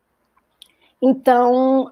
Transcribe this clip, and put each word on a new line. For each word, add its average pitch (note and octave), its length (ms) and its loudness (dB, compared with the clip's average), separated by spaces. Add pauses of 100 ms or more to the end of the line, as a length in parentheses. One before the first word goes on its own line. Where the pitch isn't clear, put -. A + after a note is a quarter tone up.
(1000)
Então, C4 920 0